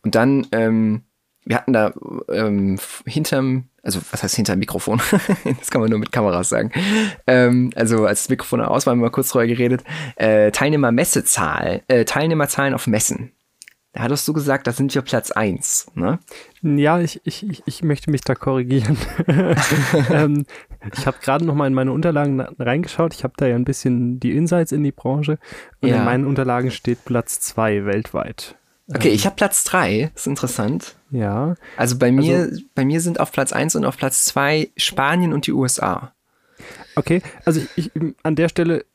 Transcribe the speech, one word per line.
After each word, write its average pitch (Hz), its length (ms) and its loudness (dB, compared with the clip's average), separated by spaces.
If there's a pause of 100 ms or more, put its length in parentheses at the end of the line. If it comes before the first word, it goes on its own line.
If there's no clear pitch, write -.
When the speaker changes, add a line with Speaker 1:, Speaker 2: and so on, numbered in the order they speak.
Speaker 1:
Und 107 120 -2
dann, 131 360 4
ähm, 113 500 2 (420)
wir 113 140 0
hatten - 160 0
da, 107 180 2 (380)
ähm, 101 460 0
f-, - 300 -12
hinterm, 131 600 0 (180)
also 185 160 -4 (120)
was - 120 -6
heißt 98 120 -2
hinterm 98 240 0
Mikrofon? 104 420 -2 (260)
<laughs> 165 320 -2
Das - 120 -10
kann 127 100 2
man 110 80 2
nur 107 100 2
mit - 120 -6
Kameras 92 380 0
sagen. 113 220 0 (560)
Ähm, 123 480 4
also 110 300 2
als 104 180 0
das - 60 -8
Mikrofon 120 320 -2
aus 127 240 0
war, 131 60 4
haben 120 80 2
wir 117 80 2
mal 117 40 0
kurz - 180 -2
drüber 117 180 2
geredet. 120 360 0 (320)
Äh, 107 360 4
Teilnehmermessezahl, 139 1400 0
äh, 117 180 4
Teilnehmerzahlen 143 680 0
auf - 120 -4
Messen. 120 440 -2 (600)
Da 117 100 -6
hattest 135 220 -2
du 151 60 -2
gesagt, 143 360 0
da 120 40 0
sind 135 240 -2
wir 139 60 2
Platz - 300 -2
eins, - 640 -2
ne? 117 240 -2 (420)
Speaker 2:
Ja, 151 400 2
ich, - 240 -4
ich, - 240 -8
ich, 156 160 -8
ich - 180 -6
möchte 147 260 -2
mich 139 120 0
da 131 140 -2
korrigieren. 131 600 0 (320)
<laughs> 170 300 4 (520)
Ähm, 147 360 2 (500)
ich 139 100 -8
hab - 160 -2
gerade 143 220 0
noch 156 120 0
mal 147 120 2
in 135 60 2
meine 131 180 0
Unterlagen 147 460 0
na-, 131 200 -4
reingeschaut. 156 560 -2
Ich - 120 -10
hab 127 100 -6
da 135 120 0
ja 120 80 2
ein 123 100 0
bisschen 127 560 -2
die 123 100 0
Insights 165 400 2
in 151 120 0
die 139 100 0
Branche. 147 460 -2 (420)
Und - 80 2
Speaker 1:
Ja. - 80 4
Speaker 2:
in - 80 2
meinen 127 200 2
Unterlagen 127 460 0
steht - 320 -4
Platz - 380 -4
zwei 104 440 0
weltweit. - 680 -4 (320)
Speaker 1:
Okay, 123 220 2
Speaker 2:
Ähm, 107 60 4
Speaker 1:
ich 101 100 0
hab 190 100 0
Platz - 300 0
drei. 139 500 0
Ist - 100 -12
interessant. 131 680 -4 (140)
Speaker 2:
Ja. 123 460 -2 (200)
Speaker 1:
Also 123 220 0
bei 127 160 4
mir, 160 240 4
Speaker 2:
Also 170 240 -2 (120)
Speaker 1:
bei 135 120 0
mir 160 160 0
sind 170 180 -2
auf - 140 -2
Platz 135 180 -2
eins 160 240 -2
und 147 80 0
auf 131 140 -2
Platz - 260 -2
zwei 151 540 0
Spanien 160 560 0
und 151 140 -2
die - 40 -2
U 131 140 2
S - 160 -2
A. - 320 -4 (840)
Speaker 2:
Okay, 165 260 2 (220)
also 160 160 2 (160)
ich, 165 180 -4
ich, 160 300 -4
an 156 140 0
der 165 100 2
Stelle 165 480 0